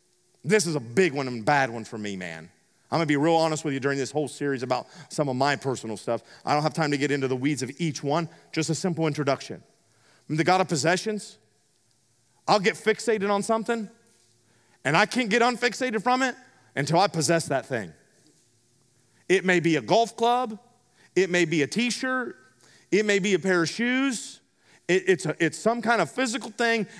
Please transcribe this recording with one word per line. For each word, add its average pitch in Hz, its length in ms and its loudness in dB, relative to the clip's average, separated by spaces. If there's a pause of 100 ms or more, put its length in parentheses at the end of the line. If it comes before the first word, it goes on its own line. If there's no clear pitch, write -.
(460)
This 185 220 2
is 165 80 -2
a 143 40 -2
big 131 340 0
one 135 140 -4
and 123 160 -6
bad 139 260 2
one 113 160 -10
for 120 120 -12
me, 104 180 -6
man. 85 340 -12 (440)
I'm 143 40 2
gonna 165 100 2
be 147 100 2
real 160 160 4
honest 160 320 0
with 147 80 -2
you 135 60 -4
during 139 180 -2
this 139 140 -4
whole 147 160 -4
series 135 340 -4
about 123 240 -2 (240)
some 147 180 -2
of 127 80 -2
my 139 200 2
personal 117 420 -6
stuff. 117 240 -4 (240)
I - 80 0
don't 147 80 2
have 151 140 -2
time 156 160 0
to 147 60 0
get 135 120 0
into 135 180 0
the 127 80 -2
weeds 131 280 -2
of 123 160 -6
each 165 240 -4
one, 156 260 -2 (220)
just 160 180 -2
a 160 60 -2
simple 160 320 -2
introduction. 139 560 -2 (680)
The 151 140 0
god 185 180 6
of 165 60 0
possessions, 180 720 -2 (1080)
I'll 208 120 6
get 175 160 0
fixated 208 560 0
on 202 100 0
something, 226 480 -2 (960)
and 143 100 2
I 208 120 6
can't 233 240 -2
get 226 100 4
unfixated 240 640 0
from 254 180 2
it 262 140 0 (400)
until 147 240 2
I 196 80 6
possess 165 400 0
that 135 180 -2
thing. 104 260 -4 (1400)
It 185 160 2
may 180 160 2
be 156 180 2
a 131 40 -2
golf 214 340 2
club, 233 440 0 (560)
it 175 160 2
may 175 140 4
be 156 180 0
a 131 40 0
t-shirt, 247 680 -4 (560)
it 208 160 4
may 202 100 2
be 196 160 0
a 175 60 2
pair 180 240 2
of 156 60 0
shoes. 247 720 -2 (480)
It, 180 200 2
it's 185 180 2
a, 160 180 -2
it's 156 140 0
some 233 240 0
kind 220 180 2
of 170 120 0
physical 233 400 -4
thing, 226 340 0 (140)